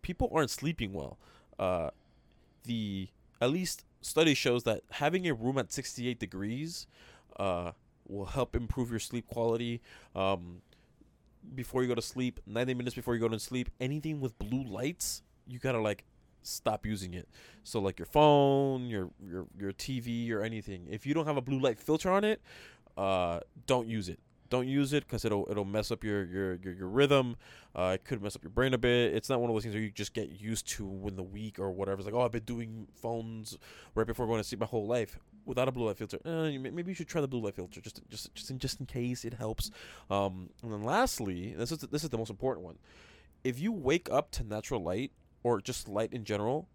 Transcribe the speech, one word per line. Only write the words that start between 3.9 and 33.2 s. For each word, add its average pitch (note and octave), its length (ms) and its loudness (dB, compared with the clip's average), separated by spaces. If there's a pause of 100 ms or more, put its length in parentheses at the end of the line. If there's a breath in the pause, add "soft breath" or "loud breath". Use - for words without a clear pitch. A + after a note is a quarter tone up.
study D#3 340 6
shows B2 300 2
that A2 260 2
having F3 380 2
a C#3+ 60 2
room A#2+ 220 0
at A#2 160 -2
sixty-eight B2 460 -4
degrees, A2 720 -6 (500 loud breath)
uh, F2 320 2 (380)
will G2 180 -6
help B2+ 300 -2
improve A#2+ 340 -2
your A2+ 80 -2
sleep - 300 -6
quality. A#2 520 0 (360 loud breath)
Um, F2+ 460 0 (920 soft breath)
before B2+ 280 0
you B2 60 4
go B2 60 4
to A#2 80 0
sleep, B2+ 420 -4
ninety A#2+ 300 0
minutes B2 220 -4
before A#2+ 180 0
you A2 60 0
go A#2 80 4
to A2+ 100 0
sleep, B2 320 -4 (100)
anything D3 400 -2
with C3 180 -2
blue B2+ 260 -2
lights, B2 580 -4 (240)
you B2 120 -10
gotta, B2 220 2
like, G#2 240 0 (380)
stop - 440 -2
using F#2+ 280 -2
it. - 140 -10 (360 loud breath)
So, - 160 -2
like, G2 180 0
your E2 80 -6
phone, C#3 840 8
your, G2 220 -2 (160)
your, F2+ 200 -6 (120)
your G2 140 -4
T C3 280 -6
V A#2 320 -2
or G#2 100 0
anything, G#2 480 -6
if G#2+ 160 -6
you C#3+ 80 2
don't D#3 120 2
have D3+ 100 0
a B2+ 60 0
blue C3+ 180 0
light B2+ 180 2
filter D#3+ 320 2
on G3 140 4
it, G#3+ 180 2 (540 loud breath)
uh, F2+ 440 2 (260)
don't B2 220 2
use G#2 200 -2
it. G2 100 -8 (300)
Don't B2+ 180 2
use C3+ 260 2
it D3 140 2
'cause A2 180 -4
it'll, G#2 240 2
it'll G2+ 160 0
mess G#2 280 0
up G#2+ 100 -4
your, G2+ 220 0
your, F#2 320 -2
your, F#2 160 -8
your F#2 160 -8
rhythm. C3 480 6 (380 loud breath)
Uh, F#2 200 2
it G2 100 -4
could A#2 160 -4
mess G2 140 -6
up - 80 -14
your E2+ 80 -12
brain B2+ 240 4
a A#2+ 40 2
bit. A#2+ 360 6
It's A2 140 0
not C3 120 4
one A#2+ 80 2
of A2+ 60 2
those G#2 80 2
things A2 120 -4
where A2 100 0
you G2 80 -6
just - 200 -6
get F2+ 180 -4
used G#2 400 -4
to - 140 -4 (220)
in G2 80 -4
the F#2 80 -6
week G#2 380 -8
or G2 100 2
whatever. F#2+ 300 -2
It's F#2+ 60 -8
like, G#2 80 -4
"Oh, B2 80 4
I've A#2+ 100 2
been A#2 100 -2
doing A2+ 540 -6
phones A2+ 600 -6 (380 loud breath)